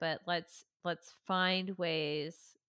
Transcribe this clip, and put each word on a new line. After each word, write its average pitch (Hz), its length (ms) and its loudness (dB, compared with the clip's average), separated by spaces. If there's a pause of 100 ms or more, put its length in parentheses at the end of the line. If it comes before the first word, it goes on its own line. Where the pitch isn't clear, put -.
but 160 240 0
let's, 170 400 -2 (180)
let's 170 300 -4 (140)
find 185 500 2
ways 156 580 0 (340)